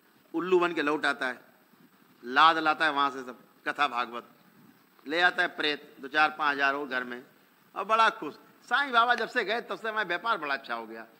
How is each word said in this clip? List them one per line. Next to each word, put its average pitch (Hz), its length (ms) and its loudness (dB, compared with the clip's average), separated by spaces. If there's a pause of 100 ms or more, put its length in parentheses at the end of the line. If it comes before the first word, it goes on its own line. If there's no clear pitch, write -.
(340)
उल्लू 175 240 4
बन 175 140 2
के 160 100 -2
लौट 147 240 0
आता 135 220 -2
है, 123 120 -8 (840)
लाद 151 360 6
लाता 156 260 0
है 151 80 2
वहाँ 139 180 2
से 131 120 -8
सब 123 220 -16 (240)
कथा 147 200 0
भागवत, 120 420 -6 (760)
ले 160 140 -2
आता 180 220 2
है 170 60 0
प्रेत, 151 520 -4
दो 135 80 -12
चार 151 300 2
पाँच 147 160 0
हज़ार 139 200 2
हो 143 120 -6
घर 127 180 -4
में, 123 180 -12 (520)
और 202 100 -6
बड़ा 220 280 4
खुश। 151 220 -10 (340)
साईं 269 240 -2
बाबा 240 220 4
जब 226 140 -2
से 240 160 -2
गए 214 160 -2
तब 214 180 -8
से 220 100 -8
हमारा 214 200 -4
व्यापार 180 300 -2
बड़ा 147 160 -4
अच्छा 127 200 -8
हो 113 120 -8
गया। 113 200 -14 (140)